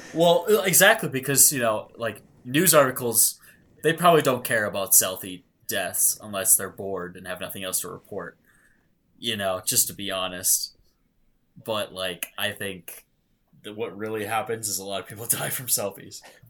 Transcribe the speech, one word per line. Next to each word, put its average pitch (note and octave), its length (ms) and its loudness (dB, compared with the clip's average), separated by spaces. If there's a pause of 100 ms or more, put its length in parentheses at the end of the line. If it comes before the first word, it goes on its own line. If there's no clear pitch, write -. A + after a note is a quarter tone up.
(140)
Well, E3+ 320 4 (200)
exactly, F#3 440 6
because, C3 420 4
you C#3 80 -2
know, A2 380 0
like, A2 240 -6 (240)
news D#3 280 4
articles, B2+ 640 4 (440)
they D#3+ 100 4
probably E3 280 6
don't B2+ 220 2
care A2+ 220 0
about G2 260 -4
selfie F#2 500 0 (260)
deaths G2 540 -2
unless G2 340 0
they're G2 140 -2
bored F2+ 480 -8
and F#2 100 -16
have F#2 140 -10
nothing F#2+ 220 -10
else F#2 180 -4
to F2+ 80 -10
report, F#2 480 -14 (800)
you A2+ 180 -4
know, F#2+ 280 -2
just - 220 0
to G2+ 60 -10
be G2 180 -8
honest. F#2 640 -4 (880)
But, G#2+ 300 -6
like, F#2 340 -8 (100)
I G#2 140 -4
think G2 540 -12 (580)
that G#2 140 -14
what G#2 200 -8
really G#2+ 280 -6
happens A2+ 440 -4
is - 100 -6
a G2 40 -10
lot G2 180 -6
of - 60 -12
people G#2+ 180 -12
<laughs> - 40 -6
die - 200 -2
from C3 180 -8
selfies. - 540 -4 (280)